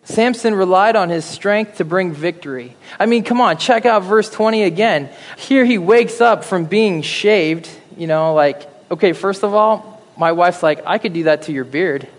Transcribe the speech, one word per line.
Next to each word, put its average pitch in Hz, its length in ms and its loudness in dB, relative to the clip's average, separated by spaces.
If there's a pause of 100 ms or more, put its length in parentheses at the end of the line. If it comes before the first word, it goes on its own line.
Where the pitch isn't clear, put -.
Samson 226 520 -2
relied 190 400 2
on 180 140 0
his 165 160 -4
strength 214 520 -4
to 170 80 -4
bring 180 260 -2
victory. 143 640 -8 (240)
I 202 60 2
mean, 233 180 2
come 240 160 -2
on, 185 180 2
check 226 280 0
out 220 160 4
verse 208 300 0
twenty 220 320 0
again. 170 460 0 (280)
Here 269 260 2
he 240 140 2
wakes 196 440 2
up 233 220 2
from 180 220 -2
being 185 380 0
shaved, 170 680 0 (260)
you 165 120 -8
know, 160 260 0
like, 147 340 0 (220)
okay, 170 240 0
first 196 300 -4
of 202 100 -2
all, 214 480 0 (160)
my 165 140 0
wife's 175 320 0
like, 151 240 0
"I 185 100 -2
could 214 160 -4
do 165 120 -2
that 151 180 2
to - 80 -10
your 135 140 -6
beard." 139 420 -4 (120)